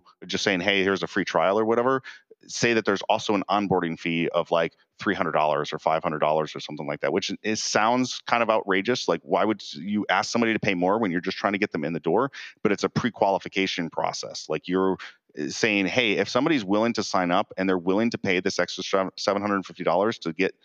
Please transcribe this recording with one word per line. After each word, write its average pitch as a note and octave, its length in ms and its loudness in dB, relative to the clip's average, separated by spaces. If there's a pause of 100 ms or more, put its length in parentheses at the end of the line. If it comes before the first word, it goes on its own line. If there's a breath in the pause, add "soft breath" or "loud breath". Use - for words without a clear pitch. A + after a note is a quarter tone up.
(240 soft breath)
just F#2 200 -4
saying, F#2+ 160 2
"Hey, G2 240 2
here's F#2+ 180 2
a E2+ 60 -2
free F#2 160 -2
trial," F#2 340 2
or A2 60 2
whatever, A#2+ 380 2 (460 loud breath)
say A#2+ 260 0
that A2 100 2
there's G2 180 0
also A2 320 0
an G2+ 160 2
onboarding F#2 480 0
fee E2+ 300 -2
of, E2+ 240 -2
like, E2 240 0 (220 soft breath)
three G2+ 160 0
hundred F2 180 -2
dollars D2+ 400 0
or D#2+ 60 -4
five D#2+ 240 0
hundred D2+ 180 -4
dollars D2+ 340 0
or - 60 -10
something D2+ 260 -10
like C#2+ 140 -6
that, C#2+ 120 -2
which G2+ 180 -2 (120)
is, G#2+ 200 -4
sounds A#2+ 640 0
kind A#2+ 160 2
of G#2+ 60 0
outrageous. G2+ 600 0
Like, E2+ 160 2
why F2+ 200 2
would A2 180 0 (120)
you G2 340 -2
ask F#2+ 220 2
somebody A#2 220 2
to G#2 60 0
pay G#2 160 0
more F2+ 240 2
when G#2+ 120 0
you're F2 100 0
just F#2+ 160 -4
trying G2+ 160 0
to G2+ 60 0
get G2+ 140 -2
them D#2 120 -4
in D#2+ 80 -2
the D#2+ 80 -4
door? G#2+ 300 0 (320 loud breath)
But G#2 100 2
it's - 120 0
a - 40 2
pre-qualification G2 1000 0
process. - 580 -4
Like, D#2 200 -4
you're, F#2 280 2 (420 loud breath)
uh, D2 100 -4
saying, G2+ 380 2
"Hey, G#2+ 260 2
if F#2 160 0
somebody's C3+ 360 0
willing G#2+ 300 2
to G#2+ 80 -2
sign F2+ 280 0
up F#2+ 280 0
and F#2+ 100 0
they're F#2 80 2
willing F#2 340 0
to G#2+ 80 -4
pay F#2 220 0
this F#2 180 -2
extra F#2+ 580 -2
seven G2 260 0
hundred G2+ 240 0
fifty F2 180 -10
dollars F#2+ 360 2
to E2+ 120 -4
get F#2 220 0 (100 loud breath)